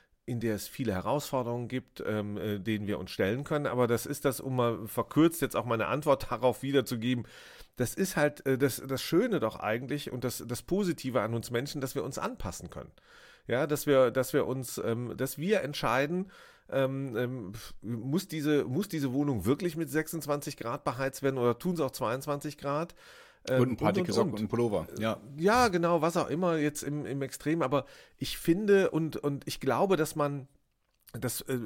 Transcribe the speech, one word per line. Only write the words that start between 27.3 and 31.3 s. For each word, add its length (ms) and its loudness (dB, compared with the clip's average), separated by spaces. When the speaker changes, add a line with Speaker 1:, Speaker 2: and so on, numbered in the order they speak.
Speaker 1:
Aber 240 2
ich 220 -6
finde 500 6
und, 280 -2
und 300 -4
ich 120 -6
glaube, 360 2
dass 200 0
man, 320 -2
dass, 280 -4